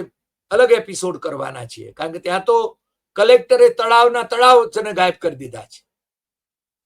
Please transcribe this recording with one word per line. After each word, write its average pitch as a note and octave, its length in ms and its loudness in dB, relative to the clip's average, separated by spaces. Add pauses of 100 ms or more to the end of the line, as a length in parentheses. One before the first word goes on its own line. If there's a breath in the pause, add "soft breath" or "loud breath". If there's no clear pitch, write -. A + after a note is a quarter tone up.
(520)
અલગ A#3 200 2
એપિસોડ F#3+ 460 -4
કરવાના C3+ 480 -12
છીએ. A2 280 -20
કારણ D#3+ 180 -12
કે E3+ 80 -14
ત્યાં F3+ 260 -6
તો A#3 340 -2 (360)
કલેક્ટરે A#3+ 540 4
તળાવના A#3 540 0
તળાવ A#3+ 460 2
છે G#3+ 120 -8
ને G#3 120 -8
ગાયબ F3+ 220 -2
કરી D#3 200 -6
દીધા B2 300 -18
છે - 160 -20 (1040)